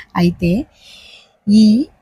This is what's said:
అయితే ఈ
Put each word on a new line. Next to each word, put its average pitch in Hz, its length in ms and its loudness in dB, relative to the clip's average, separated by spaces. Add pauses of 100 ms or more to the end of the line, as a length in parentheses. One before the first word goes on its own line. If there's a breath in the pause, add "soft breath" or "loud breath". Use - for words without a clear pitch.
(160 loud breath)
అయితే 175 500 -4 (840 soft breath)
ఈ 220 360 2 (160)